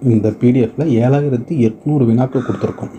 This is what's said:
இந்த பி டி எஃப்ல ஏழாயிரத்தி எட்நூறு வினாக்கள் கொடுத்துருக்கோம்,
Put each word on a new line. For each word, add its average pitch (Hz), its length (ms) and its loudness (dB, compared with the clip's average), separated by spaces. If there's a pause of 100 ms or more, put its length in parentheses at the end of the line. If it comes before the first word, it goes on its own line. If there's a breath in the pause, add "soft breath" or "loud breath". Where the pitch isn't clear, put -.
இந்த 110 260 2
பி 120 220 0
டி 127 100 2
எஃப்ல 110 180 -2
ஏழாயிரத்தி 135 800 0
எட்நூறு 147 460 0
வினாக்கள் 123 360 0
கொடுத்துருக்கோம், - 580 -6